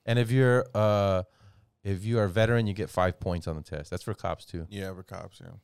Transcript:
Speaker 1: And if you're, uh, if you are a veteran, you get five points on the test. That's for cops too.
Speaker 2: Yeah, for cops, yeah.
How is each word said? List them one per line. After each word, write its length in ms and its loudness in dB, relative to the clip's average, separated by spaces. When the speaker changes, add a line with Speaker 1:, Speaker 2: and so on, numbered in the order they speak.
Speaker 1:
And 140 2
if 100 2
you're, 460 4
uh, 480 4
if 220 -4
you 140 0
are 60 4
a 40 2
veteran, 380 2
you 80 -2
get 160 -6
five 280 0
points 280 -4
on 80 -6
the 80 -10
test. 260 -12
That's 140 -10
for 100 -6
cops 320 -8
too. 240 -10
Speaker 2:
Yeah, 240 -10
for 80 -18
cops, 400 -18
yeah. 120 -18